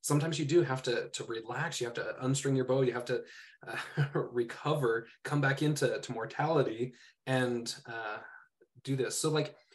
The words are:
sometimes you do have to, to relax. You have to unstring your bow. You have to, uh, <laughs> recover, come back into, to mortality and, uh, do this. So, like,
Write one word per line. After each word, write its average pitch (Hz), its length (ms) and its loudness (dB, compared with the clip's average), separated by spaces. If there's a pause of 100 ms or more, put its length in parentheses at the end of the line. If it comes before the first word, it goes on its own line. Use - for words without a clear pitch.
sometimes 151 360 0
you 160 60 0
do 160 200 6
have 131 200 -2
to, 117 260 0
to - 160 -8
relax. 120 540 -4
You 120 80 -2
have 117 60 -6
to 110 300 -4
unstring 135 340 2
your 127 80 2
bow. 131 160 4
You 123 120 4
have 120 120 -4
to, 120 160 -2 (440)
uh, - 380 -2 (100)
<laughs> - 0 - (180)
recover, 120 760 0 (160)
come 147 160 0
back 139 220 4
into, 147 380 2
to - 120 -8
mortality 120 840 0 (340)
and, 123 460 0 (140)
uh, 113 300 -6 (680)
do 135 140 -2
this. 120 200 -2
So, 156 120 0
like, 147 260 0 (200)